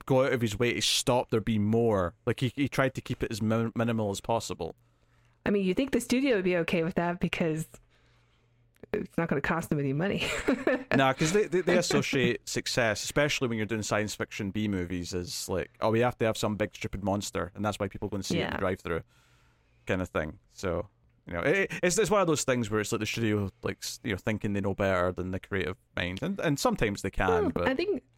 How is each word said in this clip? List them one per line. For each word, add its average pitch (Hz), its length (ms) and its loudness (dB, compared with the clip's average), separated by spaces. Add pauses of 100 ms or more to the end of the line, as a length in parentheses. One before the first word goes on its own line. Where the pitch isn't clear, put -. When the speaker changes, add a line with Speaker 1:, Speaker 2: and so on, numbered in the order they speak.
Speaker 1:
go 131 200 6
out 131 60 2
of 127 80 2
his 107 180 0
way 120 160 2
to 110 80 -2
stop - 480 2
there 113 120 2
being 107 240 2
more. 107 480 4 (120)
Like, 117 140 0
he, 123 160 0
he 139 140 0
tried 135 260 0
to 127 60 -8
keep - 200 -6
it 120 80 -2
as 110 120 -4
min-, 110 340 0
minimal 113 360 0
as 98 100 -6
possible. 90 540 -4 (680)
Speaker 2:
I - 40 0
mean, 202 160 2
you 185 80 2
think 269 180 0
the 233 80 2
studio 247 380 2
would 185 80 0
be 180 120 2
okay 165 280 0
with 175 100 -2
that 175 240 0
because 160 480 -2 (1300)
it's - 240 -4
not 170 100 0
gonna 143 140 0
cost 165 280 -2
them 151 100 0
any 139 140 0
money. 190 300 0 (240)
<laughs> 262 480 0
Speaker 1:
Nah, 131 160 4
'cause 160 220 0
they, 208 140 4
they, 160 140 0
they 180 160 2
associate 127 640 0
<laughs> - 60 -18
success, - 560 -2
especially 143 460 0
when 113 80 -2
you're 107 100 -2
doing 110 140 -2
science 104 340 -2
fiction 104 360 -6
B 107 180 0
movies, 90 440 -2
as, - 360 -6
like, 90 200 -2 (120)
"Oh, 110 80 2
we 113 100 4
have 120 200 2
to 117 60 2
have 110 120 0
some 107 180 -2
big 104 180 -2
stupid - 300 -8
monster, 98 520 -2
and 101 100 -4
that's 104 140 -2
why 98 100 -2
people - 180 -8
go 98 80 -6
and 95 100 -4
see - 140 0
it - 40 0
in - 80 -4
the - 20 -4
Speaker 2:
Yeah. - 60 -4
Speaker 1:
drive-thru," 90 420 -2 (880)
kind 92 140 0
of 87 80 -4
thing. 78 300 -4 (140)
So, 87 340 -4 (400)
you 87 60 -8
know, 85 80 -4
it, 190 300 2 (120)
it's, 180 140 2
it's 202 120 4
one 202 120 4
of 180 60 2
those 151 180 2
things 123 260 2
where 110 80 2
it's 104 140 -2
like 104 80 2
the 110 40 -2
studio, 104 440 0 (140)
like, 101 200 -4
s-, - 220 -8
you 110 60 -2
know, 92 60 0
thinking 107 360 -2
they 101 80 0
know 98 140 0
better 92 360 2
than 90 200 -4
the 92 80 -4
creative 95 360 -2 (220)
mind, 92 240 -2
and, 196 180 -2
and 143 180 2
sometimes 123 440 0
they - 100 -2
can, - 160 2
Speaker 2:
Well, 349 220 4
Speaker 1:
but - 180 0
Speaker 2:
I 262 60 2
think, 339 300 -2 (140)